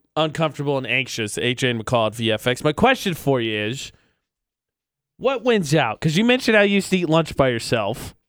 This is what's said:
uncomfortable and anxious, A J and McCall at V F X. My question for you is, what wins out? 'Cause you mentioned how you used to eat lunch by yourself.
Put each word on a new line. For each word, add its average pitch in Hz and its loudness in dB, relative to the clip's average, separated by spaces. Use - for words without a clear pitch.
uncomfortable 151 -2
and 131 -6
anxious, 117 -4
A 120 -2
J 127 0
and 113 -4
McCall 117 2
at 107 -4
V 113 -2
F 107 -2
X. 123 0
My 151 0
question 247 2
for 135 0
you 110 -2
is, 110 -6
what 247 -2
wins 202 2
out? 120 0
'Cause 156 0
you 208 4
mentioned 247 2
how 208 8
you 202 4
used 196 0
to 190 2
eat 175 0
lunch 160 2
by 135 2
yourself. 117 -2